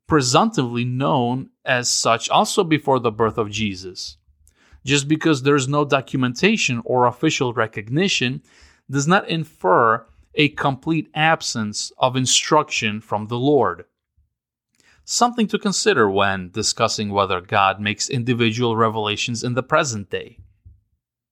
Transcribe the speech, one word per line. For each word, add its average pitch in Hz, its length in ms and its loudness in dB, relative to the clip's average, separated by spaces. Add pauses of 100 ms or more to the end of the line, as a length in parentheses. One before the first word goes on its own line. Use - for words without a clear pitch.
presumptively 139 800 2
known 127 680 -2 (140)
as 123 260 0
such - 400 0
also 196 360 2
before 139 340 2
the 117 120 0
birth 107 260 0
of 107 120 -4
Jesus. 98 680 -8 (640)
Just 139 240 0
because 151 360 2
there 143 120 4
is 135 140 0
no 147 160 0
documentation 135 960 0
or 123 220 2
official 123 480 0
recognition 123 880 -2 (480)
does 139 180 -2
not 185 220 2
infer 151 760 2 (300)
a 151 120 4
complete 147 680 -2
absence 151 840 -2
of 131 180 0
instruction 127 840 0
from 107 260 -6
the 120 100 -6
Lord. 120 460 2 (1200)
Something 240 440 0
to 202 120 -2
consider 180 500 2
when 95 420 0
discussing 107 580 -2
whether 98 320 0
God 98 400 2
makes 104 280 -4
individual 117 680 0
revelations 110 680 -2
in 123 120 -4
the 127 80 -2
present 127 460 -2
day. - 300 -10 (920)